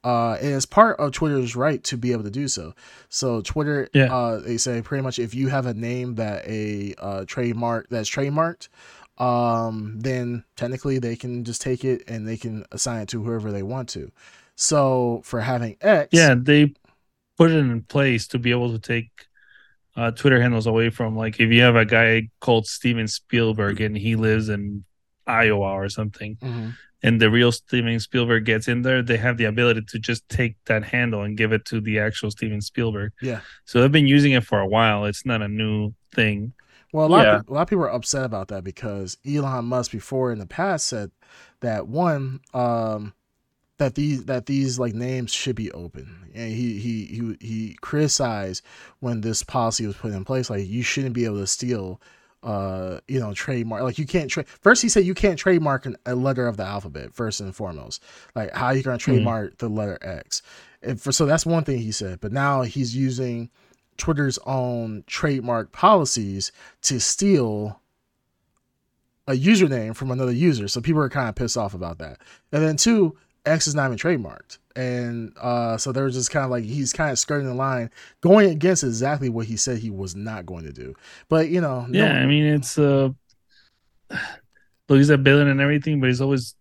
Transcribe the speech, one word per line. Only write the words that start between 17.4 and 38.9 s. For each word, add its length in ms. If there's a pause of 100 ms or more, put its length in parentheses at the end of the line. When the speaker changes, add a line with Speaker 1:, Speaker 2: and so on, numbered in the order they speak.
Speaker 2:
it 80
in 240
place 460
to 100
be 120
able 220
to 60
take, 300 (880)
uh, 160
Twitter 280
handles 260
away 240
from, 260
like, 240
if 100
you 120
have 140
a 80
guy 440 (120)
called 260
Steven 420
Spielberg 720
and 180
he 180
lives 320
in 360 (420)
Iowa 460
or 160
something, 480
Speaker 1:
Mm-hmm. 340 (320)
Speaker 2:
and 180
the 100
real 220
Steven 480
Spielberg 440
gets 240
in 140
there, 200
they 140
have 220
the 60
ability 440
to 100
just 300
take 280 (100)
that 180
handle 380
and 140
give 160
it 140
to 140
the 200
actual 300
Steven 300
Spielberg. 520 (100)
Speaker 1:
Yeah. 180 (240)
Speaker 2:
So 160
they've 120
been 140
using 260
it 120
for 160
a 80
while. 360
It's 220
not 160
a 60
new 460 (180)
thing. 400 (400)
Speaker 1:
Well, 140
a 20
lot 160
Speaker 3:
Yeah. 120
Speaker 1:
of, 100
pe-, 60
a 20
lot 80
of 60
people 160
are 80
upset 320
about 240
that 160
because 640